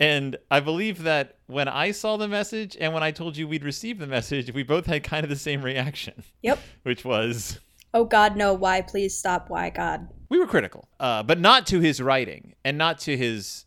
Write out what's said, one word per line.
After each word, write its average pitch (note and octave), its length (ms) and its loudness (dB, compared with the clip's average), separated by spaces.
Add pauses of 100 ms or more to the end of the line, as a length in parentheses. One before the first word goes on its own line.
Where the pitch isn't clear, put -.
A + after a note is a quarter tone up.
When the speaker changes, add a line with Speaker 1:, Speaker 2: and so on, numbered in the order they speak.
Speaker 1:
And C#3 380 2 (120)
I C#3+ 100 6
believe E3+ 420 -2
that D3+ 340 0 (100)
when C#3 220 -2
I D3 220 0
saw G#3+ 260 -2
the G#3+ 100 -2
message G#3 540 -4
and D#3+ 140 -2
when D#3+ 80 -2
I D#3 80 0
told D#3+ 260 -8
you D#3 100 -4
we'd D3+ 160 -4
received G3 380 -6
the D3+ 60 -8
message, B2+ 480 -2
we C#3 80 -2
both D#3 240 0
had D3+ 180 0
kind D#3 200 -4
of D3 60 -4
the C#3+ 60 -4
same C#3+ 260 -4
reaction. C3 640 -6 (180)
Speaker 2:
Yep. B3 160 2 (140)
Speaker 1:
<laughs> - 120 -20
Which B2 200 -2
was, A#2 560 -2 (320)
Speaker 2:
"Oh A3+ 140 4
God, G#3+ 280 6
no, G3+ 200 2
why? F#3 260 2
Please G3 360 -4
stop, F3+ 340 -2
why, F3 180 -4
God?" E3+ 400 -6 (220)
Speaker 1:
We F4 80 4
were F#4 80 4
critical, - 420 -2 (100)
uh, A#2 240 0
but D#3 160 2
not G#3 280 6
to F#3 140 2
his D#3 200 4
writing B2+ 540 0 (100)
and C#3+ 140 -2
not D#3+ 220 2
to D3 180 -2
his, A2+ 480 -4